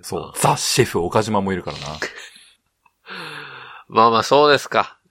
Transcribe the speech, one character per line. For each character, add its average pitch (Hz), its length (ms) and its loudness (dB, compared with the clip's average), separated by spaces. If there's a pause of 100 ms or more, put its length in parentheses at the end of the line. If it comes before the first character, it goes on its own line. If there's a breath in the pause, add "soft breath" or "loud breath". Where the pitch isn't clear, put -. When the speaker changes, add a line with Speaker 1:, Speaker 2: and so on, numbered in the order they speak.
Speaker 1:
そ - 160 -8
う。 - 40 -6
Speaker 2:
ま 73 60 -14
あ。 - 100 -20
Speaker 1:
ザ・ 147 180 2
シ - 260 0
ェ - 20 6
フ 98 160 -2
岡 90 220 0
島 107 180 0
も 95 120 -2
い 92 40 -2
る 87 60 -8
か 78 80 -10
ら 73 80 -10
な。 73 80 -12 (2000 loud breath)
Speaker 2:
ま 113 180 6
あ 117 40 6
ま 113 80 2
あ、 107 40 2
そ 143 260 4
う - 20 6
で 135 80 4
す - 100 -6
か。 - 300 -2 (120)